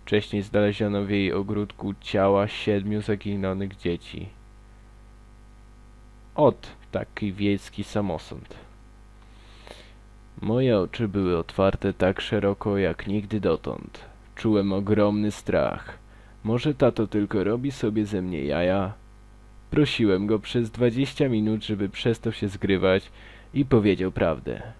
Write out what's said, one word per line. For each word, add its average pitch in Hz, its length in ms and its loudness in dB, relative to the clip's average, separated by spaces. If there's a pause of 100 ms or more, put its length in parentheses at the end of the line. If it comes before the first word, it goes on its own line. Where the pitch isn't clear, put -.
Wcześniej 104 400 0
znaleziono 104 600 0
w 98 60 -4
jej 101 240 2
ogródku 101 680 -4
ciała 98 460 4
siedmiu 104 540 -2
zaginionych 98 720 -4
dzieci. 87 540 -6 (2000)
Ot, 135 320 4 (240)
taki 101 420 -6
wiejski 101 500 -2
samosąd. - 720 -6 (1900)
Moje 120 380 2
oczy 104 280 -2
były 92 300 2
otwarte 95 560 0
tak 95 280 2
szeroko 101 560 0
jak 90 300 -2
nigdy 104 320 -2
dotąd. - 680 -4 (300)
Czułem 101 380 2
ogromny 104 580 2
strach. 69 720 -2 (400)
Może 123 300 0
tato 117 340 2
tylko - 360 0
robi 123 280 -2
sobie 107 340 -2
ze 101 160 -4
mnie 85 240 -4
jaja? 92 480 0 (760)
Prosiłem 104 560 2
go 107 120 2
przez 117 320 -2
dwadzieścia 131 580 0
minut, 107 340 0
żeby 101 260 -4
przestał - 440 -2
się 104 140 -4
zgrywać 95 640 2 (420)
i 139 120 2
powiedział 98 460 4
prawdę. 65 500 -2 (180)